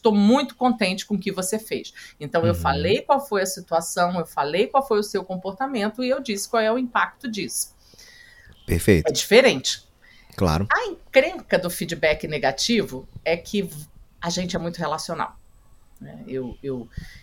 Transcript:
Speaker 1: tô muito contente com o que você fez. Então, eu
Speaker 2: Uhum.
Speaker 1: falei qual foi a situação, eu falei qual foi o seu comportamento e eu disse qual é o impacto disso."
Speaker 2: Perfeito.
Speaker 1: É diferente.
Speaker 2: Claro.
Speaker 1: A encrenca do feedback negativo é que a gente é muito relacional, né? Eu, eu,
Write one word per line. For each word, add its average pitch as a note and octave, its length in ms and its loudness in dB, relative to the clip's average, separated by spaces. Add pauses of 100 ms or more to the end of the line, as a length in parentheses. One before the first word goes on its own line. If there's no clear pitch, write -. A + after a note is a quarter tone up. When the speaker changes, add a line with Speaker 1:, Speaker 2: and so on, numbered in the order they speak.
Speaker 1:
tô A3+ 100 4
muito G#3+ 440 6
contente A3 500 0
com G#3 100 -4
o F3+ 40 0
que F#3 120 -4
você F#3 260 -4
fez. - 360 -6 (260)
Então, D3+ 260 0
eu E3+ 80 4
Speaker 2:
Uhum. E3+ 60 -2
Speaker 1:
falei F3 420 0
qual C#4 240 2
foi G3 160 0
a F#3+ 40 0
situação, F3 760 -2
eu D#3+ 60 -2
falei D#3 420 0
qual F#3 180 2
foi G#3 140 2
o G#3 40 0
seu G3 200 -4
comportamento G#3+ 800 -4
e B3 60 -2
eu C4+ 100 0
disse G#3+ 300 -6
qual A3+ 120 2
é A3 100 2
o A#3+ 60 0
impacto A#3 540 -2
disso." - 420 -6 (920)
Speaker 2:
Perfeito. E2+ 420 4
Speaker 1:
É - 40 0
diferente. G3+ 720 4 (520)
Speaker 2:
Claro. F#2+ 360 2
Speaker 1:
A G#4+ 160 0
encrenca D#4+ 720 2
do F3+ 100 -4
feedback D#3+ 580 -2
negativo C3+ 800 -2 (160)
é E3 140 2
que F3 320 -4 (520)
a F3 80 -4
gente F3+ 260 -4
é E3 40 -2
muito E3+ 180 -8
relacional, D#3+ 600 -6 (640)
né? C#3 260 -18
Eu, B2+ 360 -8
eu, B2 240 -8 (360)